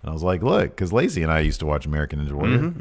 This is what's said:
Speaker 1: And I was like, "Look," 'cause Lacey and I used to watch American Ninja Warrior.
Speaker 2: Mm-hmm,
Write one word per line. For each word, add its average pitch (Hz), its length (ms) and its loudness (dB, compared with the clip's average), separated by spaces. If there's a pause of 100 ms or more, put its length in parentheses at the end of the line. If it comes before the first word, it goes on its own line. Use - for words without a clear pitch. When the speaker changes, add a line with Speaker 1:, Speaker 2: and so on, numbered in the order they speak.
Speaker 1:
And - 60 -8
I 80 40 -6
was 80 100 -6
like, 90 180 0
"Look," - 340 2
'cause 90 160 -2
Lacey 143 300 2
and 80 100 2
I 80 100 4
used 76 180 0
to 78 80 -2
watch 73 180 0
American 73 400 -2
Ninja 71 60 -4
Warrior. 76 260 0
Speaker 2:
Mm-hmm, 156 120 0 (120)